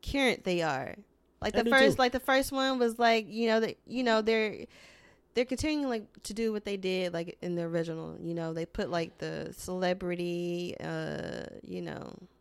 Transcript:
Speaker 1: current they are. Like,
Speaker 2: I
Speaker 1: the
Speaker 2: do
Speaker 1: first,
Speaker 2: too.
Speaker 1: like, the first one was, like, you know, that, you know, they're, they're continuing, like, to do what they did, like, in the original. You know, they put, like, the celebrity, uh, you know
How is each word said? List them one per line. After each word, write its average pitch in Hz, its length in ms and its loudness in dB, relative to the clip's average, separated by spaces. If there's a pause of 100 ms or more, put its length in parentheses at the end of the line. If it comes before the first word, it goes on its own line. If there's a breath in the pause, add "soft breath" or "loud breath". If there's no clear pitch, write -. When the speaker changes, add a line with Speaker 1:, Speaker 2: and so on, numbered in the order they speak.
Speaker 1:
current 262 360 2
they 175 180 2
are. 135 320 -2 (460)
Like, 214 140 -4
Speaker 2:
I - 40 4
Speaker 1:
the 233 60 4
Speaker 2:
do 233 60 4
Speaker 1:
first, 269 260 8
Speaker 2:
too. - 40 0
Speaker 1:
like, 247 120 4
the 254 80 -2
first 269 320 2
one 269 260 0
was, 233 200 0
like, 226 300 4
you 226 200 0
know, 220 120 4
that, 220 160 -2 (100)
you 254 180 -4
know, 220 180 4
they're, 220 440 0 (680 loud breath)
they're 247 100 2
continuing, 285 440 -2
like, 226 360 -6
to 208 100 -8
do 226 180 0
what 208 120 -4
they 202 120 -4
did, 185 360 0
like, 170 300 -6
in 175 120 -2
the 170 80 0
original. 165 580 -2
You 165 140 -4
know, 165 180 -2
they 165 140 -4
put, - 240 -4
like, 170 280 -2
the 160 380 -6
celebrity, 175 1200 -2
uh, 160 640 -6 (180)
you 180 200 -10
know - 340 -10 (240)